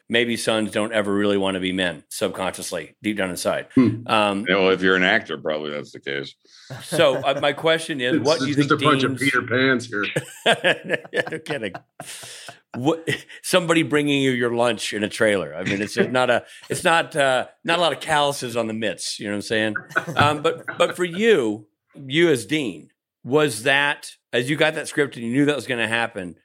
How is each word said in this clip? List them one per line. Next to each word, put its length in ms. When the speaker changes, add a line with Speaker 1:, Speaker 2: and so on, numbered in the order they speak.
Speaker 1:
maybe 280
sons 340
don't 220
ever 200
really 240
want 200
to 40
be 120
men 380
subconsciously, 920
deep 140
down 140
inside. 440
Speaker 2:
Hmm. 320
Speaker 1:
Um, 420
Speaker 3:
Yeah, 80
well, 140
if 120
you're 120
an 80
actor, 340
probably 360
that's 180
the 80
case. 340
Speaker 1:
So, 320
uh, 260
my 100
question 480
is, 180
Speaker 2:
It's, 60
Speaker 1:
what 140
do 60
you 80
Speaker 2:
it's 40
just 120
Speaker 1:
think 120
Speaker 2:
a 40
bunch 180
of 160
Speaker 1:
Dean's 140
Speaker 2:
Peter 100
Pans 460
here. 160
Speaker 1:
<laughs> 560
Yeah, 160
no 120
kidding. 340
What, 320
somebody 400
bringing 400
you 80
your 240
lunch 380
in 100
a 60
trailer. 480
I 80
mean, 180
it's 140
not 340
a, 140
it's 160
not, 320
uh, 320
not 140
a 40
lot 100
of 80
calluses 560
on 120
the 60
mitts. 440
You 80
know 60
what 40
I'm 60
saying? 320
Um, 260
but, 220
but 180
for 80
you, 640
you 360
as 160
Dean, 440
was 400
that, 480
as 160
you 60
got 180
that 140
script 280
and 80
you 80
knew 140
that 100
was 100
gonna 220
happen, 460